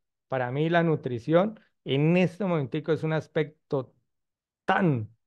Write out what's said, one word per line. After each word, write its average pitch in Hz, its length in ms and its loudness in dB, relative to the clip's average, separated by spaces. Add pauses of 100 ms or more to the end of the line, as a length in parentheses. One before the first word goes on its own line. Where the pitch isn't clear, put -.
(280)
para 127 240 -4
mí 151 180 -2
la 170 140 4
nutrición 160 760 0 (240)
en 151 320 2
este 180 300 0
momentico 156 460 -2
es 143 100 -2
un 160 120 -2
aspecto 147 840 -4 (680)
tan, 160 440 0 (160)